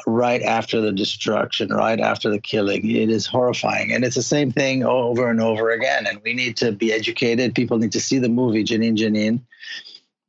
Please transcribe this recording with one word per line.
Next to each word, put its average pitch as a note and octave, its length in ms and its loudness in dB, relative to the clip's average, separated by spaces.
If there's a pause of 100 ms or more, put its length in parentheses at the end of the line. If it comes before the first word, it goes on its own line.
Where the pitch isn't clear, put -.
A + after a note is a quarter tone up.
right A#2+ 360 2
after A2+ 380 0
the G#2+ 120 0
destruction, G#2 800 -2
right A2 300 0
after A2 300 0
the G#2 80 0
killing. G2+ 500 -2
It A2+ 220 2
is A2 160 0
horrifying. A#2+ 640 0
And A#2 120 0
it's B2 120 -2
the B2 60 2
same D3 300 0
thing C3 320 0
over A#2+ 460 2
and A2+ 100 2
over A2+ 300 2
again. A#2+ 360 0
And G#2 160 -6
we A2+ 120 -4
need B2 240 -4
to A#2 140 2
be A2 200 0
educated. A#2 640 0
People A#2+ 240 0
need A2 140 0
to G#2 80 -2
see - 180 0
the A2+ 100 2
movie, A2+ 360 2
Jenin, A2+ 320 0
Jenin. G#2+ 440 0 (880)